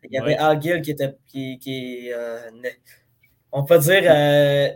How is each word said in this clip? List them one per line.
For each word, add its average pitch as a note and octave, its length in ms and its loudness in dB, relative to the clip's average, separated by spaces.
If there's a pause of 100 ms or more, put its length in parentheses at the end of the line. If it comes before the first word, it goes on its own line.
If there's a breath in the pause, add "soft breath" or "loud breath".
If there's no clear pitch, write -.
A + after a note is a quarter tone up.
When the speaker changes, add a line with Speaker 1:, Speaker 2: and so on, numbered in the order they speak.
Speaker 1:
Il - 100 -12
y C3 40 -4
avait B2+ 140 -2
Speaker 2:
Ouais. - 60 0
Speaker 1:
Al D#3 220 2
Gill E3 200 -2
qui D3 120 -6
était, C#3 220 -6 (120)
qui, C3 320 -10
qui, B2+ 540 -10
euh, A#2 260 -10 (240)
ne-, B2+ 80 -10 (840 soft breath)
on C#3 120 -2
peut E3+ 140 6
dire, F3 280 4
euh, D3 680 4